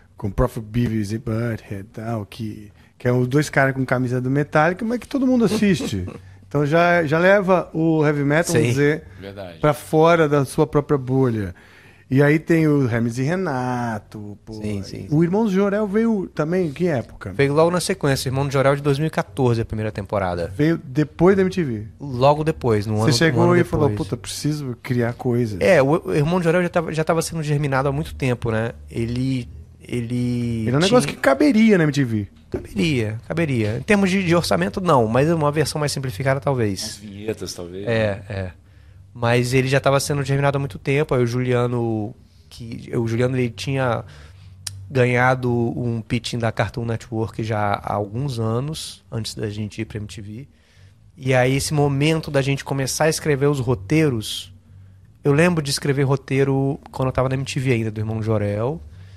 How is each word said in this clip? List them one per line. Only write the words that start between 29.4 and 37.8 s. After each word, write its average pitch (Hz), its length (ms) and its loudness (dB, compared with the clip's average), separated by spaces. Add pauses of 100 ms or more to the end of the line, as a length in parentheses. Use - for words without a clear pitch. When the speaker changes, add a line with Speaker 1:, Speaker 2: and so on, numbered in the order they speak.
Speaker 2:
ele 120 840 -4
Speaker 1:
Ele 120 60 0
é 135 60 2
um - 40 2
negócio 220 200 4
Speaker 2:
tinha 143 120 -4
Speaker 1:
que - 80 -14
caberia 226 560 4
na 165 60 4
M 151 100 2
T 139 100 2
V. 107 240 -2 (220)
Speaker 2:
Caberia, 120 760 -2
caberia. 131 500 0
Em 131 60 -8
termos 202 260 4
de, 190 160 0
de 165 100 4
orçamento, 185 460 0
não, 147 240 4
mas 127 240 2
uma 151 220 2
versão 151 260 -2
mais 147 140 -2
simplificada, 135 480 -2
talvez. 117 420 0
Speaker 3:
Umas - 160 -10
vinhetas, 101 560 -10
talvez, 92 340 -10